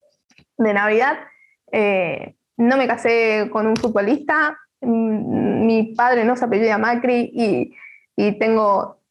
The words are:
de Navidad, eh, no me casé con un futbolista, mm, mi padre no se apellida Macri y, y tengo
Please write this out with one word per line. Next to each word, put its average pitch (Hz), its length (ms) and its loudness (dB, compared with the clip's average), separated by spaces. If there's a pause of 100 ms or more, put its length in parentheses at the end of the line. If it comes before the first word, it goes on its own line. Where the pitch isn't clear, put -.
(580)
de 220 160 2
Navidad, 214 460 0 (520)
eh, 190 640 -2 (220)
no 233 180 2
me 269 120 2
casé 226 640 0
con 220 160 -2
un 220 80 2
futbolista, 214 840 0 (240)
mm, 226 840 0
mi 226 280 0
padre 240 300 2
no 247 100 2
se 247 100 -4
apellida 214 340 0
Macri 240 520 0
y, 196 440 -2 (400)
y 208 240 0
tengo 220 600 0 (120)